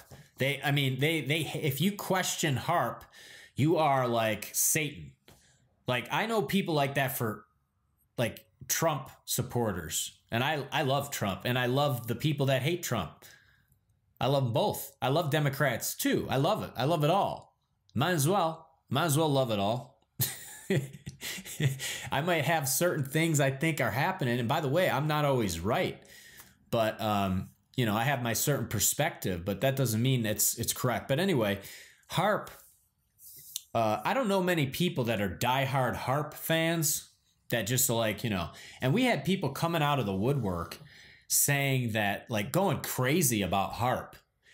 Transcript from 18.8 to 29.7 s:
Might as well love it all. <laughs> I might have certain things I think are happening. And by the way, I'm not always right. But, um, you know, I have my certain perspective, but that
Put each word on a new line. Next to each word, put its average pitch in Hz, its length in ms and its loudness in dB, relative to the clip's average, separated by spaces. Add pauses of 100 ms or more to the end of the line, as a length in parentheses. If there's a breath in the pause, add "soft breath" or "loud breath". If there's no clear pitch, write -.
Might 147 160 2
as 147 120 2
well 160 120 4
love 131 220 2
it 104 80 2
all. 110 420 -2 (180)
<laughs> - 1900 -6
I 135 100 0
might 165 240 0
have 156 220 2
certain 156 380 0
things 156 340 2
I 135 120 2
think 156 280 -2
are 117 120 2
happening. 131 480 0
And 120 100 0
by 151 100 0
the 151 80 -2
way, 156 220 2
I'm 135 180 0
not 151 160 2
always 113 360 2
right. 131 420 -2 (720 loud breath)
But, 110 280 2
um, 98 500 0 (240)
you 127 100 2
know, 104 100 2
I 117 80 2
have 131 180 0
my 117 120 -2
certain 120 340 0
perspective, 101 800 -2
but 98 160 -4
that 135 140 2